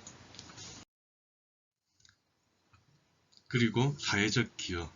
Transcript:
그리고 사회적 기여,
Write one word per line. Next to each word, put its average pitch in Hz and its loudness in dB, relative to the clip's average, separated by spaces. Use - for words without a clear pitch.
그리고 123 2
사회적 101 2
기여, 85 -6